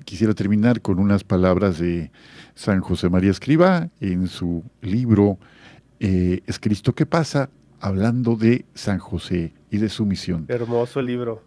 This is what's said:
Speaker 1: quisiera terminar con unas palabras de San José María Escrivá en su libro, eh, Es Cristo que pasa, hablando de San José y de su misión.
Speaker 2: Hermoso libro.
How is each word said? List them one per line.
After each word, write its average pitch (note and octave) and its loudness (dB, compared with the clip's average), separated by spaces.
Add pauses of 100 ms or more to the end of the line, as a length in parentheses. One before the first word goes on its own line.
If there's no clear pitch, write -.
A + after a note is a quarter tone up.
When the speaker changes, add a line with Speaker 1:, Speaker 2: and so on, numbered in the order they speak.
Speaker 1:
quisiera G#2 0
terminar G#2+ 2
con F#2 -2
unas G2+ 2
palabras F#2 2
de E2+ -2 (440)
San F#2+ 0
José F2+ -2
María F#2 2
Escrivá E3+ 2 (100)
en F#2 -2
su E2+ -6 (180)
libro, G#2 2 (600)
eh, F2+ 0
Es - -6
Cristo G#2+ 0
que D3+ 0
pasa, D3 -2 (300)
hablando A#2 0
de A2+ 2
San G2 -4
José E2+ -6 (160)
y G#2 -4
de G#2+ 0
su G#2+ -4
misión. E2+ -4
Speaker 2:
Hermoso A#2+ -2
libro. B2 -6